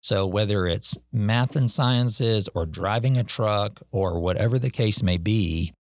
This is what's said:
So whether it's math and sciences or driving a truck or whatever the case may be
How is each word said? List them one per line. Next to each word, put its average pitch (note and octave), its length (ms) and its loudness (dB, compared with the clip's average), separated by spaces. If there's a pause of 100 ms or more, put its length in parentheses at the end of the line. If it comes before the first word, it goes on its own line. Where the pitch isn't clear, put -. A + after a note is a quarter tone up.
So G2 260 0
whether G2+ 400 0
it's - 320 -2 (140)
math A#2 420 0
and C3 160 2
sciences A#2+ 840 0
or E2 120 -2
driving G#2+ 520 0
a B2 40 2
truck G#2 580 -2 (120)
or F#2 260 0
whatever F#2 400 0
the B2 120 -2
case A2 340 0
may F2+ 140 2
be E2 640 0